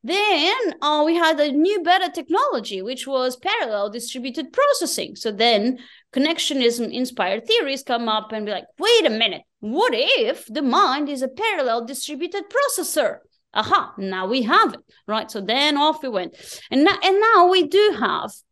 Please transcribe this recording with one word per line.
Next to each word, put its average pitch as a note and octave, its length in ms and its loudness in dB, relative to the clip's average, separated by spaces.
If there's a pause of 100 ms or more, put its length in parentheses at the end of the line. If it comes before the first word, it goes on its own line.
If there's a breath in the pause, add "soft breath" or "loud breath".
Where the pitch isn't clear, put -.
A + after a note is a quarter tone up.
Then, F#4 500 0 (260)
uh, D4+ 240 2
we E4 100 2
had D#4+ 240 2
a D4 120 2
new, F4 300 2
better F4 300 2
technology, D4 720 -2
which B3+ 260 -10
was B3+ 300 -2
parallel A#3+ 520 -2
distributed B3 640 -10
processing. - 640 0
So A3+ 160 -6
then A3+ 480 2 (320 loud breath)
connectionism C4 840 0
inspired A3+ 540 -4
theories C#4+ 360 0
come A#3 260 -2
up G#3+ 220 -2
and G#3+ 140 -6
be G#3+ 60 -6
like, F#3 140 -8 (120)
"Wait G#4+ 280 4
a C4+ 40 4
minute, A3 340 -2 (180)
what C4 320 0
if C#4+ 540 0
the A#3+ 140 -6
mind C#4+ 460 2
is C#4 140 -4
a C4 80 -4
parallel C4+ 560 -2
distributed D4+ 640 -8
processor?" F4+ 680 -2 (340)
Aha, D4+ 440 0
now F#3+ 300 -4
we B3 140 0
have D#4 320 2
it, - 80 -16 (260 soft breath)
right? G#3+ 240 -4
So A3+ 80 -8
then C4+ 380 0
off D4+ 260 0
we C4 60 -4
went. F3+ 260 -6 (340 loud breath)
And C4+ 140 4
no-, F#4+ 180 4
and G4 200 4
now G#4+ 280 6
we F#4 180 4
do G4 300 4
have G#3 360 -4 (180)